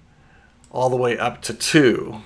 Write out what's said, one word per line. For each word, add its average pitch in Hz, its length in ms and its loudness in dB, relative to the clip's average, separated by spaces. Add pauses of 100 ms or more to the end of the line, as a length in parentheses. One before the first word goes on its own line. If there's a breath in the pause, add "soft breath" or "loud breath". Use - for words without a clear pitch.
(720 soft breath)
all 127 160 0
the 127 80 -2
way 123 220 0
up 117 240 -6
to - 120 -8
two. 117 720 2